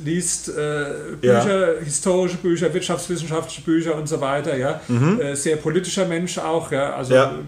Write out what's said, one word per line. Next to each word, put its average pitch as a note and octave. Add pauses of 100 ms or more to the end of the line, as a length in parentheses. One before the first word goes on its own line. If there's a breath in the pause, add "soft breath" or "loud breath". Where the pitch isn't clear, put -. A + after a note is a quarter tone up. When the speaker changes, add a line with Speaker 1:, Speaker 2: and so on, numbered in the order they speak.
Speaker 1:
liest, F3
äh, D3+ (380)
Speaker 2:
Ja. A#2+
Speaker 1:
Bücher, F#3+
historische F3+
Bücher, E3+
wirtschaftswissenschaftliche D#3+
Bücher D#3+
und D3+
so D3+
weiter, C#3+
ja. C#3
Speaker 2:
Mhm. D3
Speaker 1:
Äh, C#3+
sehr D#3
politischer F#3
Mensch F3
auch, D#3+
ja. C#3
Also C3
Speaker 2:
Ja. C3 (160)